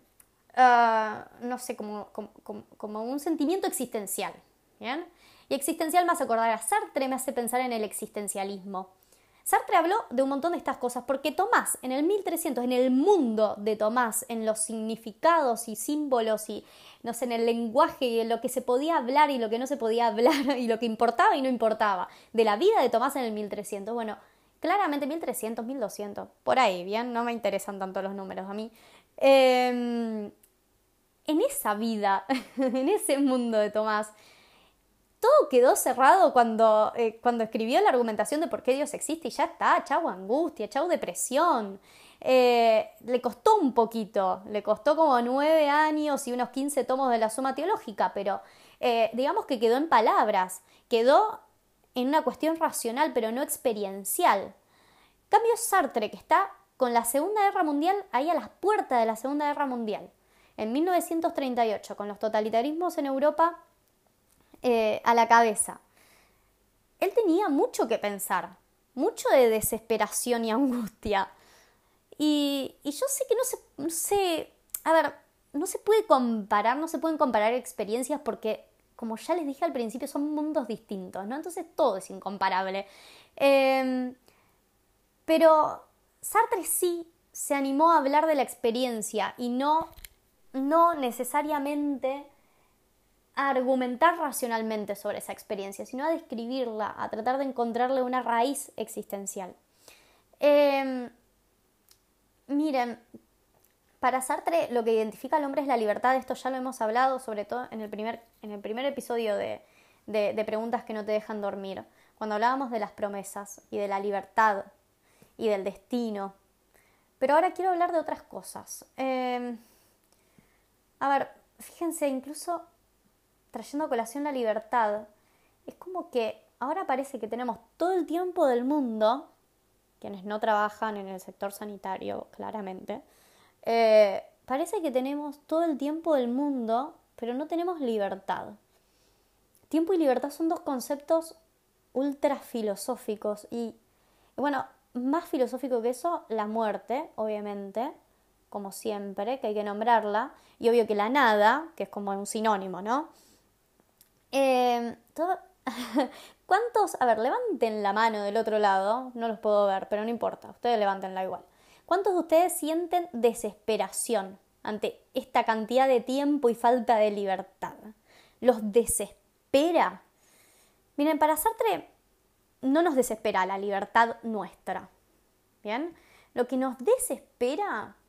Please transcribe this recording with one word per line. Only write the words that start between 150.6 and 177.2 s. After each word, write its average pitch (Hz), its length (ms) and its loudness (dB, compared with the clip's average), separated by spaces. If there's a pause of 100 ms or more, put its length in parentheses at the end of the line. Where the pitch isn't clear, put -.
obvio 233 180 4
que 214 80 0
la 208 140 0
nada, 247 640 4
que 196 80 -8
es 196 60 -12
como 202 220 -6
un 196 140 -6
sinónimo, 190 560 -2
¿no? 262 280 -4 (1300)
Eh, 247 640 2 (160)
todo, 349 240 -2 (260)
<laughs> 240 460 -2 (380)
¿cuántos? 427 520 2
A 254 60 4
ver, 220 140 4
levanten 254 640 0
la 196 100 2
mano 214 300 2
del 208 120 -2
otro 220 220 0
lado, 208 560 2
no 233 140 -4
los 220 100 -4
puedo 208 300 2
ver, 190 220 -2
pero 208 140 -2
no 226 60 -4
importa, 202 400 -6
ustedes 240 300 0
levántenla 190 440 -2
igual. 185 200 -8 (420)
¿Cuántos 381 280 0
de 349 60 2
ustedes 330 380 2
sienten 339 560 -2
desesperación 208 1300 -2 (240)
ante 214 360 -6 (140)
esta 262 300 -2
cantidad 233 440 2
de 247 140 4
tiempo 277 480 0
y 226 60 0
falta 240 400 2
de 214 160 4
libertad? 190 640 -6 (640)
¿Los 220 300 2
desespera? 233 1300 0 (960)
Miren, 294 220 2
para 302 180 4
Sartre 440 500 0 (720)
no 277 200 2
nos 339 140 2
desespera 214 500 0
la 196 140 -4
libertad 202 640 0
nuestra, 196 640 -8 (720)
¿bien? 277 340 -6 (380)
Lo 247 140 0
que 262 100 -4
nos 254 220 -2
desespera, 277 1160 -2 (140)